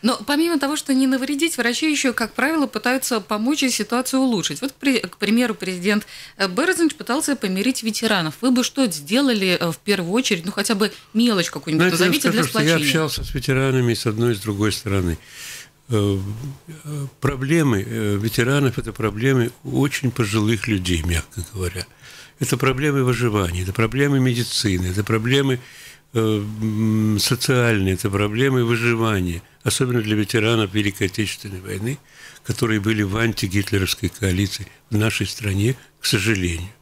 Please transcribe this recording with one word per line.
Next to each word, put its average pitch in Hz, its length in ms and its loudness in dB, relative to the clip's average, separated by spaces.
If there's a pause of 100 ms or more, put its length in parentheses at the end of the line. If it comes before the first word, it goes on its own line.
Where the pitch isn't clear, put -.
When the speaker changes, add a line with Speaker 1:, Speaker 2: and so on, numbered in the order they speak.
Speaker 1:
Но 233 240 0
помимо 311 360 0
того, 294 160 -2
что 277 180 -2
не 262 140 4
навредить, 277 500 0
врачи 247 320 0
еще, 269 220 0
как 220 200 -4
правило, 285 360 0
пытаются 247 520 -2
помочь 226 440 -2
и 254 60 2
ситуацию 247 520 -2
улучшить. 202 380 0
Вот, 277 140 -6
при-, 262 260 0
к - 160 -10
примеру, 220 400 2
президент, 185 500 -2 (300)
э, 196 100 0
Берзинч 330 480 2
пытался 277 400 -2
помирить 208 480 -2
ветеранов. 214 580 0
Вы 254 120 4
бы 247 100 4
что 262 240 0
сделали, 190 720 2
э, 170 120 0
в - 60 -8
первую 190 340 -2
очередь, 196 340 0
ну, 208 60 -6
хотя 233 240 -2
бы 202 160 0 (220)
мелочь 214 360 2
какую-нибудь 165 460 2
Speaker 2:
Знаете, 175 80 4
я - 20 6
Speaker 1:
назовите 262 240 2
для 214 140 2
Speaker 2:
скажу, - 40 -2
что 226 140 0
я 151 140 4
Speaker 1:
сплочения? 147 140 0 (140)
Speaker 2:
общался - 200 -4
с - 100 -8
ветеранами 131 600 2
с - 120 -4
одной 117 260 2
и - 40 2
с 98 40 -10
другой 104 300 0
стороны. 92 480 -2 (720)
Э, 101 280 2 (680)
э, 147 220 -8 (140)
проблемы, 135 640 2
э, 110 380 -2
ветеранов — 123 560 0
это 110 140 -6
проблемы 113 580 0 (140)
очень 131 480 -2
пожилых 107 560 0
людей, 90 340 0
мягко 85 400 -4 (100)
говоря. 90 320 -8 (540)
Это 131 180 0
проблемы 135 460 0
выживания, 104 600 0
это 92 80 -6
проблемы 131 480 2
медицины, 117 680 0
это 92 160 -2
проблемы, 123 560 0 (560)
э, 117 40 2 (440)
м, 110 560 2
социальные, 113 760 2
это 101 160 -4
проблемы 113 540 2
выживания, 113 800 0 (200)
особенно 123 380 0
для 107 160 0
ветеранов 107 560 2
Великой 101 360 0
Отечественной 98 520 -6
войны, 98 380 -6 (480)
которые 110 340 0
были 107 220 0
в 98 160 -2
антигитлеровской 98 920 0
коалиции 95 580 -2 (240)
в 107 60 -2
нашей 104 300 0
стране, 104 480 -2 (260)
к - 60 -8
сожалению. 95 640 0 (100)